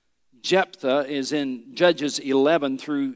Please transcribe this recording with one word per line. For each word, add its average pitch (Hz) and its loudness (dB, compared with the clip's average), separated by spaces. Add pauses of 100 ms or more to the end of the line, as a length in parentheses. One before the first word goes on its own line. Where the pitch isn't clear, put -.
(420)
Jephthah 147 0
is 139 -6
in 131 -6
Judges 160 2
eleven 139 2
through 139 -4